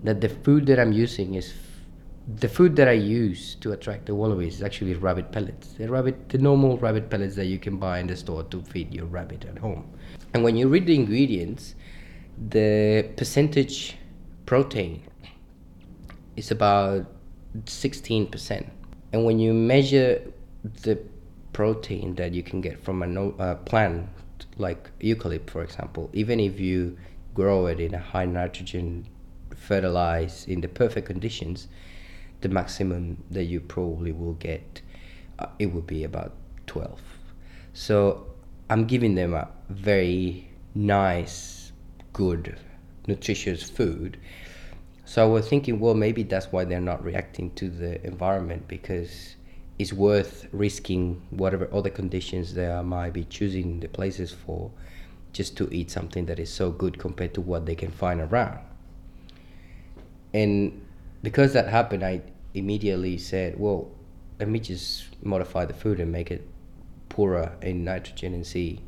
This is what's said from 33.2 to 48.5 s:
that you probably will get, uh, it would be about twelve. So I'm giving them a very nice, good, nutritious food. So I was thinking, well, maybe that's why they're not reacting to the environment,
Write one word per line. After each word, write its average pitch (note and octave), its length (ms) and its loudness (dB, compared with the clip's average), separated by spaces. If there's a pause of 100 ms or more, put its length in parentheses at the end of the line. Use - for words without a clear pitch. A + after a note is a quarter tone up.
that F2+ 140 -2
you E2+ 160 -2
probably E2+ 520 -4
will E2+ 220 -4
get, - 480 -8 (560)
uh, - 80 -6 (120)
it G#2 80 2
would E2+ 200 -2
be D#2 180 -4
about G1+ 300 -6 (320)
twelve. - 340 -8 (720)
So G2+ 540 2 (420)
I'm A2+ 160 4
giving A#2 300 4
them F2 180 2
a D#2+ 160 -2 (220)
very F#2 800 2 (240)
nice, G2 960 0 (400)
good, F2 460 -2 (480)
nutritious G2 640 -2
food. - 480 -2 (880)
So A2+ 180 6
I - 20 10
was A2 220 4
thinking, C3 320 2
well, A2+ 140 6
maybe A2+ 280 4
that's F#2+ 300 -2
why F#2 140 2
they're F2+ 140 0
not F2 220 -2
reacting F2+ 520 -6
to F#2 160 -6
the E2+ 360 -6
environment, F2+ 600 -2